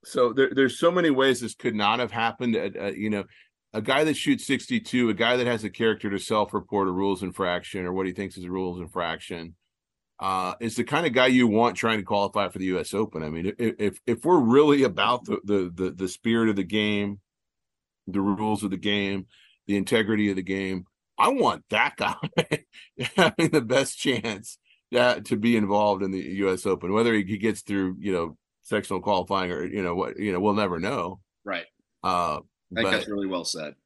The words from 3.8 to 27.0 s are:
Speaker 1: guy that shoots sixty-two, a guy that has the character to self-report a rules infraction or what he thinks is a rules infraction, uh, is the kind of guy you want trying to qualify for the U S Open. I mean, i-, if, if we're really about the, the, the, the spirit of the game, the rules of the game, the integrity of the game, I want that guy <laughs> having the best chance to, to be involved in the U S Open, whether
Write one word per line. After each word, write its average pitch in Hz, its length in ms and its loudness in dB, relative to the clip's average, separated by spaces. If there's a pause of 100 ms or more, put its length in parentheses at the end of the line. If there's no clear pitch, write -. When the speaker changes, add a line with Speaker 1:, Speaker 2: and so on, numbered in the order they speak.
Speaker 1:
guy 135 240 2
that 151 120 0
shoots 127 300 0
sixty-two, 123 640 0
a 107 40 2
guy 113 240 2
that 123 80 0
has 120 160 0
the 107 80 -6
character 107 400 0
to 98 80 -2
self-report 101 720 0
a 90 40 -2
rules 95 300 -2
infraction 90 640 -4
or 90 80 -4
what 95 140 -2
he 90 40 -4
thinks 95 260 -8
is 90 80 -12
a 87 60 -8
rules 90 300 -4
infraction, 85 760 -8 (640)
uh, 92 400 -2
is 113 160 -4
the 117 80 -2
kind 165 220 0
of 135 80 0
guy 127 140 6
you 127 200 6
want 110 300 4
trying 113 220 0
to 98 40 -6
qualify 101 460 0
for - 80 -12
the 92 80 -4
U 92 140 0
S - 140 -6
Open. 104 300 -2
I 78 60 -6
mean, 82 180 -4
i-, 113 300 -2
if, 104 300 -2
if 117 180 -2
we're 170 140 6
really 139 440 6
about 117 420 0
the, 120 200 -4
the, 98 280 0
the, 90 180 -4
the 92 160 -6
spirit 113 420 2
of 104 60 2
the 98 80 0
game, 101 560 -2 (880)
the 95 120 -2
rules 104 440 0
of 98 80 -2
the 95 60 -6
game, 98 500 -2 (400)
the 101 100 0
integrity 107 520 2
of 98 60 -2
the 92 60 -6
game, 95 440 -6 (320)
I - 120 4
want 160 400 0
that 117 260 0
guy 98 200 -4 (200)
<laughs> - 800 -6
having 170 360 4
the 156 100 4
best 127 380 0
chance 110 580 -4 (340)
to, 123 300 4
to 107 160 -2
be 117 180 4
involved 104 480 2
in 95 80 -2
the 95 80 -4
U 92 320 0
S 92 140 -2
Open, 90 260 -2
whether 113 220 2